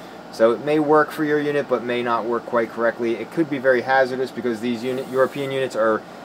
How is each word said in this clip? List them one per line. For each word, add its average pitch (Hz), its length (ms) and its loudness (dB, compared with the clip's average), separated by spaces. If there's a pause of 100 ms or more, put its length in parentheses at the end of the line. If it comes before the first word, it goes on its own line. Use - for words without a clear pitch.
(340)
So 113 200 6
it 107 100 -6
may 151 160 2
work 151 320 4
for 156 140 -2
your 147 160 2
unit, 143 260 0
but 120 160 0
may 120 180 -2
not 120 220 0
work 117 220 -2
quite 117 240 0
correctly. 113 460 0
It 107 160 -8
could 160 180 -2
be 143 80 -4
very 123 240 4
hazardous 131 500 0
because 117 300 -4
these 120 200 -2
unit, 131 280 -4
European 131 420 0
units 131 240 -4
are 110 260 2 (240)